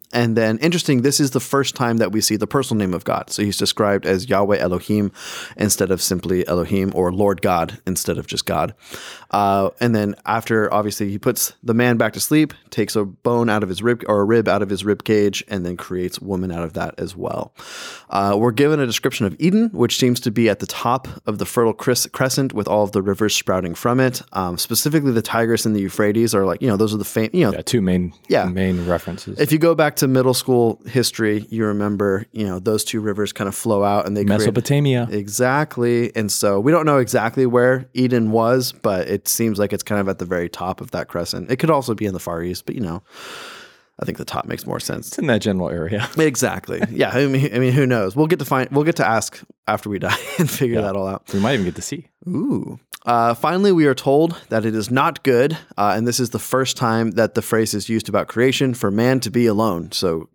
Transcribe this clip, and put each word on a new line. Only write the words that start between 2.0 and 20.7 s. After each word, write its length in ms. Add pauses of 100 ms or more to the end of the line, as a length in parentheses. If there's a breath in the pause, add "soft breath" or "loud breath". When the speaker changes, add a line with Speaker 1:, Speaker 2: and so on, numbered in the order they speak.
Speaker 1:
we 100
see 140
the 100
personal 320
name 160
of 100
God. 260
So 120
he's 160
described 480
as 240
Yahweh 280
Elohim 520 (460 loud breath)
instead 340
of 100
simply 460
Elohim, 480
or 180
Lord 300
God 420
instead 320
of 120
just 180
God. 280 (580 loud breath)
Uh, 380 (100)
and 140
then 200 (100)
after, 480
obviously, 380
he 80
puts 340 (120)
the 100
man 240
back 160
to 60
sleep, 340 (160)
takes 260
a 80
bone 460
out 140
of 40
his 140
rib, 240
or 140
a 40
rib 240
out 140
of 80
his 140
rib 200
cage, 440
and 180
then 100
creates 440
woman 320
out 100
of 120
that 220
as 200
well. 360 (560 loud breath)
Uh, 300
we're 140
given 280
a 60
description 400
of 140
Eden, 320
which 260
seems 220
to 100
be 180
at 120
the 60
top 420 (180)